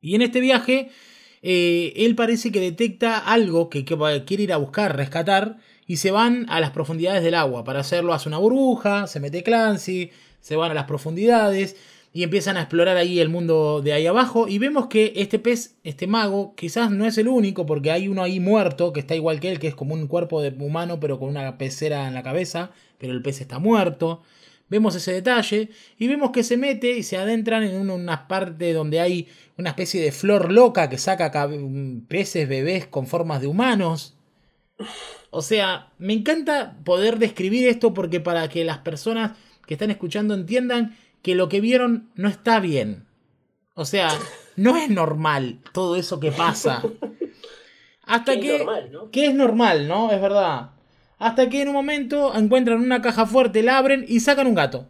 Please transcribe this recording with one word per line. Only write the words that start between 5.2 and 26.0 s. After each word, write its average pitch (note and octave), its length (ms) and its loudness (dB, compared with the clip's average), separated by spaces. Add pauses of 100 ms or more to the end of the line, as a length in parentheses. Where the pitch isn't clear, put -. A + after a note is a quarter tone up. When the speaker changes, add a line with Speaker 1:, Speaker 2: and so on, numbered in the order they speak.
Speaker 1:
y F3 120 -6
se F#3+ 140 0
van A#3 380 2
a D#3+ 100 0
las D3+ 120 0
profundidades E3 520 -2
del E3+ 120 2
agua. C3 280 0
Para C3+ 180 -4
hacerlo E3+ 320 0
hace D#3 160 -4
una D#3 100 -4
burbuja, A3+ 680 2
se - 120 -10
mete C#3+ 240 -6
Clancy, G3 680 0 (320)
se - 140 -6
van D#3+ 160 0
a - 20 -4
las C#3+ 120 -4
profundidades F#3+ 920 2 (380)
y E3+ 60 -4
empiezan F#3 360 0
a E3+ 40 -2
explorar E3+ 340 2
ahí F3 240 2
el D#3+ 100 4
mundo D#3+ 520 2
de C#3+ 120 0
ahí D3+ 120 2
abajo. A#3 420 2
Y G3+ 120 0
vemos C#4 260 0
que G#3+ 300 2
este G3+ 240 -2
pez, A#3 440 -2
este D#3 220 -8
mago, G3+ 500 -2
quizás G#3 360 -2
no G3+ 160 0
es A3+ 100 0
el A3 100 2
único, G3 380 2
porque D3 240 -2
hay F3+ 180 0
uno F#3+ 140 -2
ahí F#3 180 -2
muerto F3 540 2
que D3 60 -4
está C#3+ 160 -4
igual D#3+ 240 0
que F3 120 -4
él, F3+ 80 -4
que D#3 100 -4
es C#3 40 -10
como C#3 220 -6
un D#3+ 120 -4
cuerpo E3 340 -2
de C#3+ 80 -2 (140)
humano, E3 360 -4
pero C#3+ 180 -4
con C3+ 120 -6
una C3+ 280 -6
pecera C#3 500 -4
en C3 60 -8
la B2+ 80 -8
cabeza, E3+ 480 -6 (300)
pero B2+ 140 -8
el B2 100 -6
pez C#3 180 -6
está C3 160 -12
muerto. E3 640 0 (480)
Vemos G#3 260 2
ese F#3 160 -6
detalle G#3+ 580 0 (280)
y A3+ 100 0